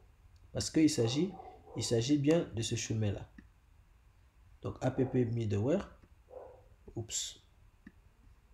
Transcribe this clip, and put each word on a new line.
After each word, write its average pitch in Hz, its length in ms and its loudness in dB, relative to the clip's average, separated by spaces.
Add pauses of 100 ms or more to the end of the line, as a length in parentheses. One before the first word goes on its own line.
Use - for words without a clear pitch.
(520)
Parce - 180 -4
qu'il 156 200 6
s'agit, 139 420 0 (440)
il 120 60 -4
s'agit 123 360 2
bien 156 360 4
de 113 80 -4
ce 120 140 -2
chemin-là. 104 520 -2 (1300)
Donc 104 200 -6
A 131 80 2
P 131 140 2
P 127 200 2
middleware. 113 720 0 (960)
Oups. - 460 -8 (1120)